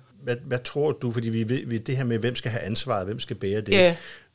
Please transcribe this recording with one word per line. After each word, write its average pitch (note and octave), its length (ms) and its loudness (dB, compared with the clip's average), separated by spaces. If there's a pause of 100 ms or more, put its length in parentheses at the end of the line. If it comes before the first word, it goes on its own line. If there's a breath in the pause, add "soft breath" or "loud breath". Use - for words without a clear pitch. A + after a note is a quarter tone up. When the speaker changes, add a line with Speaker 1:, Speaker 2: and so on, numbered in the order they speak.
(220)
Speaker 1:
Hvad, B2 140 -2 (100)
hvad B2+ 120 0
tror D3 340 0
du, A#2+ 200 -2
fordi A2+ 160 -2
vi A2+ 200 0
ved, C3 180 0
vi, A#2 120 -2
det C#3 180 -4
her C3 80 0
med, A#2 140 2
hvem A#2+ 180 0
skal - 140 -4
have G#2 120 -4
ansvaret, G2+ 440 0
hvem A2+ 140 -6
skal - 160 -8
bære G2+ 240 -2
det? G#2 120 -6
Speaker 2:
Ja. F3+ 240 8 (380 loud breath)